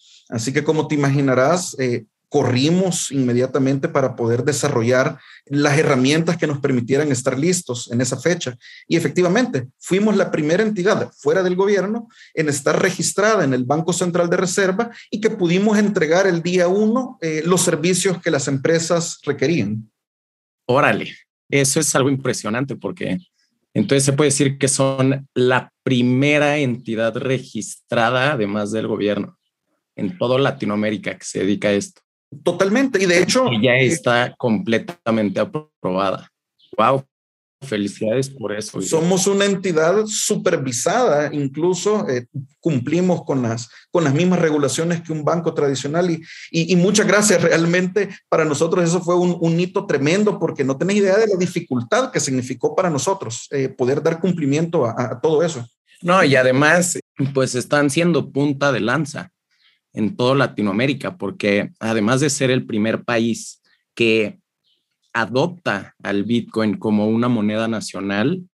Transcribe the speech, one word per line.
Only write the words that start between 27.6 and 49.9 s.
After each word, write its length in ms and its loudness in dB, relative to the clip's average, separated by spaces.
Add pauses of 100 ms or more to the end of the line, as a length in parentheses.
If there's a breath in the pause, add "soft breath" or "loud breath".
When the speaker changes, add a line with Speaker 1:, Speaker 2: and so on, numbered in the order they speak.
Speaker 2:
además 400 -4
del 160 -4
gobierno, 500 -2 (580)
en 220 -6
toda 220 0
Latinoamérica 760 -2
que 100 -20
se 140 -8
dedica 280 0
a 60 2
esto. 280 -4 (420)
Speaker 1:
Totalmente, 560 2
y 60 2
de 160 4
hecho 300 2
Speaker 2:
Y 100 0
ya 120 4
Speaker 1:
eh, 120 4
Speaker 2:
está 540 2
completamente 1000 0
aprobada. 920 -4 (440)
Guau, 280 2 (580)
felicidades 680 -2
por 260 -8
eso. 280 -8
Speaker 1:
Somos 460 0
una 180 2
entidad 600 0
supervisada, 1200 0
incluso, 800 -2
eh, 160 -2 (340)
cumplimos 640 0
con 200 -2
las, 260 -4 (220 loud breath)
con 120 2
las 120 2
mismas 240 2
regulaciones 600 0
que 120 -8
un 100 -4
banco 300 0
tradicional 560 0
y, 140 -4 (260 loud breath)
y, 240 0
y 20 4
muchas 300 4
gracias. 380 4
Realmente 680 2 (200 loud breath)
para 160 2
nosotros 380 0
eso 160 2
fue 160 0
un, 240 2
un 200 0
hito 260 -2
tremendo 540 0